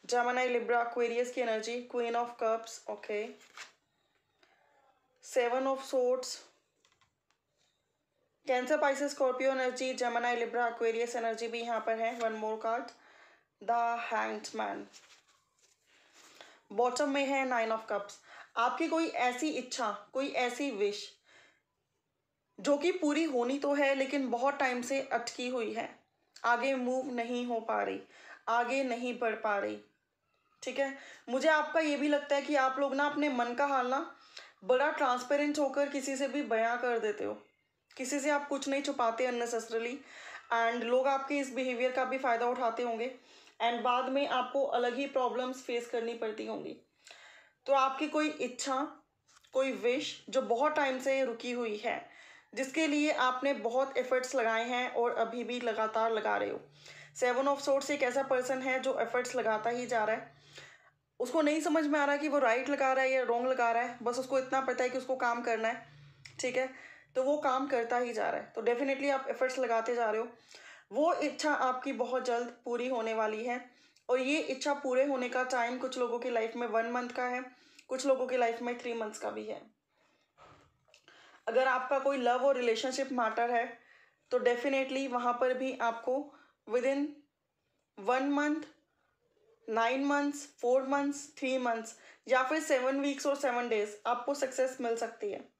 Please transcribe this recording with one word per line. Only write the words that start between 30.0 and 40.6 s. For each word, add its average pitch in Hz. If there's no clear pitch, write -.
ठीक 254
है। 269
मुझे 262
आपका 302
ये 302
भी 285
लगता 285
है 277
कि 277
आप 262
लोग 269
ना 285
अपने 294
मन 240
का 285
हाल 269
ना 269
बड़ा 254
ट्रांसपेरेंट 285
होकर 285
किसी 277
से 269
भी 277
बयां 226
कर 240
देते 208
हो, 208
किसी 269
से 269
आप 285
कुछ 277
नहीं 277
छुपाते 254
unnecessarily, 233
and 233